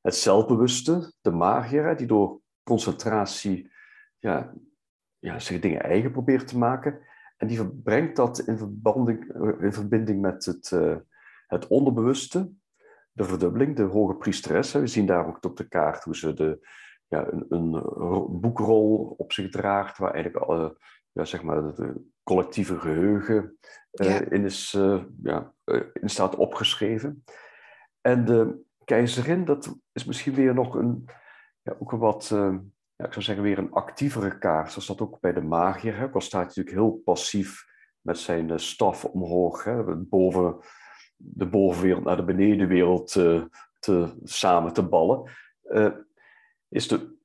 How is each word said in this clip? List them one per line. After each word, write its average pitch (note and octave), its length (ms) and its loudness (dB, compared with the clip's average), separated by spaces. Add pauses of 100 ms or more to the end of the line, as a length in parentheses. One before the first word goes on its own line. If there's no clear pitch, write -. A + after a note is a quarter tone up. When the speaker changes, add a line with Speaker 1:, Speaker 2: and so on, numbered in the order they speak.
Speaker 1:
het F#2 160 -2
zelfbewuste, B2 1040 2
de - 100 2
magier, A#2 560 2
hè, E3 80 0
die C3 120 -6
door G#2 340 2 (220)
concentratie, G#2 1080 -2 (460)
ja, D#2+ 340 -4 (680)
ja, - 200 -8
zich F2 220 -6
dingen E2 220 0
eigen A2 300 2
probeert C3 360 0
te B2 100 -4
maken. B2+ 400 0 (380)
En - 100 -6
die A2+ 100 -2
ver-, G#2+ 140 -4 (120)
brengt D3+ 340 0
dat B2 220 2
in A2 200 -2
verbanding, A2 760 0
eh, - 300 -2
in G2+ 80 2
verbinding G#2+ 480 0
met G2 240 -2
het, - 280 -6
eh, E2 240 2 (500)
het F2 200 -4
onderbewuste, C3+ 840 2 (600)
de A2 120 -2
verdubbeling, F#2 520 0
de A#2 60 2
hoge F#2+ 320 2
priesteres, - 580 -2
hè. C#3+ 80 2
We C#3+ 60 0
zien G#2 200 2
daar F2 200 2
ook - 180 -10
op F2+ 120 -6
de - 120 -10
kaart E2 360 0
hoe D#2+ 120 -6
ze D#2+ 160 -4
de, D#2 360 -2 (400)
ja, - 240 -2
een, E2+ 160 -6
een E2 300 0
ro-, F2 500 -2
boekrol G#2+ 880 2
op - 160 -8
zich F#2+ 180 -6
draagt, G2+ 480 -2
waar F2+ 160 -2
eigenlijk, E2+ 360 -4
eh, D#2+ 180 0 (440)
ja, E2 120 -4
zeg E2 180 -8
maar, D#2 220 -2
het, D2+ 140 -8
eh, C2+ 100 -6 (340)
collectieve F#2 560 0
geheugen, G2+ 800 0 (320)
eh, G2 180 -2
Speaker 2:
Ja. G2 120 4 (100)
Speaker 1:
in G2+ 140 2
is, - 320 -6
eh, G2 260 4 (200)
ja, - 320 -4 (100)
eh, - 160 0 (120)
in - 160 -6
staat F#2+ 280 0
opgeschreven. A2+ 880 -2 (760)
En B2 240 4
de A2+ 360 4 (240)
keizerin, B2+ 600 2
dat D3 320 -2 (160)
is - 120 -8
misschien C#3 300 -6
weer C3 200 4
nog B2 200 0
een, A#2+ 300 -2 (580)
ja, - 160 -8
ook G#2+ 140 -8
een A2+ 60 -4
wat, A2 340 0
eh, G2+ 220 2 (420)
ja, - 100 -12
ik - 60 -6
zou G2 120 -8
zeggen, G2+ 200 -4
weer G2+ 140 2
een - 140 -4
actievere G#2 680 -2
kaart, D#2+ 340 0
zoals - 140 -12
dat G2 140 -6
ook - 200 -8
bij F2 120 0
de F2 100 -2
magier, F2 540 0
hè. A#2 80 -4
Ook C3+ 100 -10
al F#2+ 60 2
staat - 200 -12
hij F2 80 -4
natuurlijk - 280 -8
heel A2 280 2
passief - 600 -2 (360)
met E2+ 180 -4
zijn, E2 320 -2
eh, E2+ 60 -2
staf - 480 -2
omhoog, F2 600 -2
hè, G#2 320 -4
boven, F#2 600 2 (600)
de - 300 -6
bovenwereld F2+ 580 2
naar F2+ 120 0
de F2+ 80 -2
benedenwereld, F#2 920 2
eh, E2+ 260 4 (360)
te, F2 440 0
samen E2+ 500 2
te F#2 160 0
ballen, F2+ 420 2 (320)
eh, G#2+ 280 2 (800)
is - 200 -4
de - 360 -4